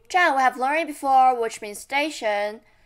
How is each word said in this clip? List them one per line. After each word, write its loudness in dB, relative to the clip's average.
站 2
we 0
have 2
learned -2
before, 4
which -4
means -12
station. -4